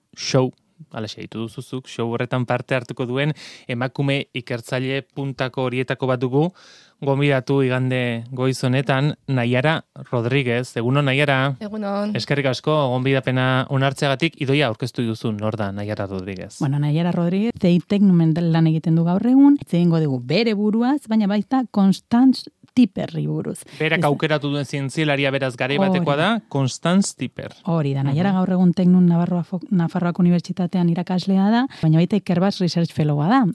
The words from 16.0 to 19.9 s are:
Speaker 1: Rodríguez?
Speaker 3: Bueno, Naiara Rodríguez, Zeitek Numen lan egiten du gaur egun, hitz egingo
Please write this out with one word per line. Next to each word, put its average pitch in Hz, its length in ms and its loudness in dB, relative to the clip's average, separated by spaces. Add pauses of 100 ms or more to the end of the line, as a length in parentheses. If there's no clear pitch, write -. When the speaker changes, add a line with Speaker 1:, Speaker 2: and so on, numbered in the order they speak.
Speaker 1:
Rodríguez? 95 540 -10
Speaker 3:
Bueno, 139 180 -2
Naiara 151 340 0
Rodríguez, 180 480 -2
Zeitek 180 440 2
Numen 170 320 6 (160)
lan 160 160 4
egiten 160 280 0
du 165 80 2
gaur 180 220 0
egun, 277 340 6
hitz - 140 -8
egingo 170 260 4